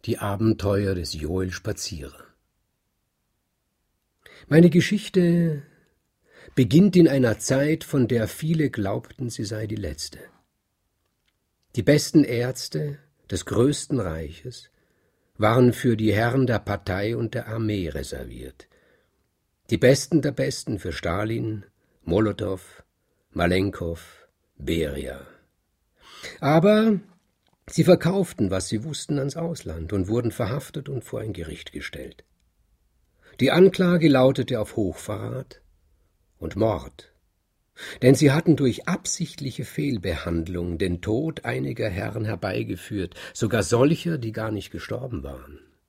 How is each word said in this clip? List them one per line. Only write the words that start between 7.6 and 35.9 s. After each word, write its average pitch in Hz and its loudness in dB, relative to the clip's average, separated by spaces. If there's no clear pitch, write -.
von 131 0
der 113 0
viele 156 -2
glaubten, 117 -6
sie 113 -8
sei 107 -8
die 107 -6
letzte. 82 -10
Die 127 -2
besten 147 4
Ärzte 131 -4
des 95 -6
größten 127 0
Reiches 82 -10
waren 120 6
für 117 0
die 107 2
Herren 120 2
der 117 0
Partei 101 -4
und 117 -6
der 110 -8
Armee 107 -4
reserviert. 65 -12
Die - 0
Besten 143 4
der 143 -2
Besten 135 -6
für 87 -6
Stalin, 107 -4
Molotow, 95 -2
Malenkow, 87 -2
Beria. 69 -4
Aber 202 6
sie - 0
verkauften, 165 4
was 92 -2
sie 110 -4
wussten, 147 -6
ans 139 -4
Ausland 127 -8
und 95 -2
wurden 117 0
verhaftet 135 -6
und 135 -8
vor - -10
ein 107 -8
Gericht 80 -12
gestellt. - -14
Die 123 4
Anklage 175 6
lautete 131 4
auf - -6
Hochverrat 107 -6